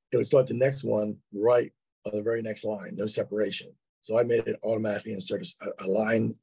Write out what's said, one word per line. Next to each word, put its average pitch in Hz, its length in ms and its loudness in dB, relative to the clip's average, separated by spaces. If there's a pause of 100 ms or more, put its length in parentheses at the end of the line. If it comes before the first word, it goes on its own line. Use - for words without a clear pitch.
(120)
it 123 60 2
would 107 80 2
start 135 220 4
the 117 80 -4
next 131 280 0
one 107 340 0 (140)
right 113 400 2 (360)
on 104 80 -8
the 104 80 -2
very 113 180 0
next 110 240 -6
line, 98 300 -6
no 101 100 -4
separation. 104 640 -2 (300)
So 110 160 0
I 120 60 6
made 117 240 2
it 107 160 -2
automatically 110 480 -2
insert 95 340 -6 (160)
a, 98 240 -8
a - 20 -8
line, 110 560 2